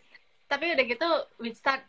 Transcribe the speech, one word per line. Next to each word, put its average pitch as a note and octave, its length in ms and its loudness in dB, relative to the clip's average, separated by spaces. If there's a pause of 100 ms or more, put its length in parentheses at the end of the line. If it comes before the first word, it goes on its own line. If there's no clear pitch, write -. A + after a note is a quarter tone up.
(440)
Tapi C#4+ 280 -2
udah C4+ 120 2
gitu, A#3+ 240 -2 (280)
we A#3 160 -8
start C4+ 360 -2